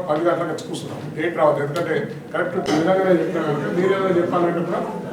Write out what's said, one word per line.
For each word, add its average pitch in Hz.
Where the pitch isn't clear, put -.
పది 151
గంటలకు 170
వచ్చి -
కూర్చున్నాం, 147
లేట్ 165
రావద్దు. 147
ఎందుకంటే 156
కరెక్ట్ 170
ఈ 151
విధంగా 185
నేను 175
చెప్పినా 160
కనుక -
మీరు 190
ఏదో 196
చెప్పాలంటే 170
కూడా 170